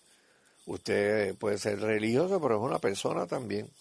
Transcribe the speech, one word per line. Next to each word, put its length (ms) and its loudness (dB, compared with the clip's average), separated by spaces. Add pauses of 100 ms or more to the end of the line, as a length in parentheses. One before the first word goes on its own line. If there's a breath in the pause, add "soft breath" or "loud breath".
(680 loud breath)
usted 680 0
puede 240 -2
ser 220 -2
religioso, 600 2
pero 180 2
es 40 -2
una 160 0
persona 480 -2
también, 420 -4 (120)